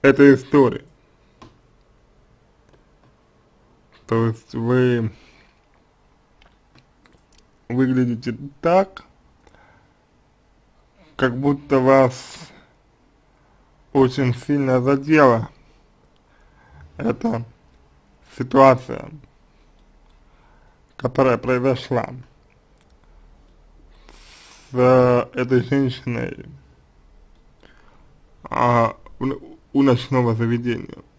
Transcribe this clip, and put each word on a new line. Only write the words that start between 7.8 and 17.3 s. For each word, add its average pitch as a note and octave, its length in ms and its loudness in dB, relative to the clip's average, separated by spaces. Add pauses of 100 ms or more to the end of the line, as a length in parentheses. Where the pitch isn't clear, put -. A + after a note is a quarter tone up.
так, F#3 420 0 (2250)
как B2 200 -4
будто C#3 440 -2
вас C3 580 0 (1500)
очень B2+ 420 0
сильно C3+ 460 -2
задела C#3 680 2 (1500)
эта A3+ 480 -6 (920)